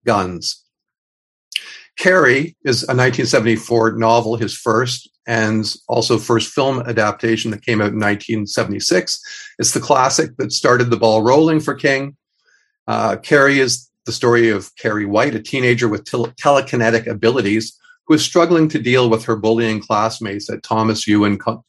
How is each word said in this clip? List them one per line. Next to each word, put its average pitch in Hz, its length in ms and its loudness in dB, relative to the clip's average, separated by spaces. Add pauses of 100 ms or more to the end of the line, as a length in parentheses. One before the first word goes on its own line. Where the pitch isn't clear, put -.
Guns. 92 600 -4 (1300)
Carrie 160 680 2
is 127 200 0
a 135 100 -2
nineteen 127 320 2
seventy-four 113 640 0
novel, 113 440 2
his 107 200 -6
first, 123 540 -2 (160)
and 110 480 -2 (120)
also 117 300 0
first 110 340 -2
film 135 300 -2
adaptation 113 680 -2
that 104 140 -12
came 107 180 0
out 107 100 0
in 107 60 -6
nineteen 104 480 -4
seventy-six. 113 720 -2 (380)
It's - 140 -2
the 117 80 -2
classic 131 580 2
that 127 140 -6
started 123 360 0
the 117 80 0
ball 110 260 2
rolling 156 380 4
for 151 140 -4
King. 139 420 -2 (680)
Uh, 110 300 -2
Carrie 139 420 4
is - 320 -2 (160)
the 117 60 -6
story 117 360 2
of 101 280 -4
Carrie 107 280 -4
White, 113 300 0
a 110 80 -6
teenager 123 460 0
with 104 160 -4
tel-, 120 240 -4 (120)
telekinetic 120 640 2
abilities 110 680 -2 (300)
who 160 80 4
is 156 100 0
struggling 170 440 2
to 151 100 -4
deal 123 320 2
with 113 140 0
her 110 120 -2
bullying 110 440 0
classmates 104 680 -4
at 107 140 -10
Thomas 110 440 -2
Ewan 104 320 2
Co-, - 300 -6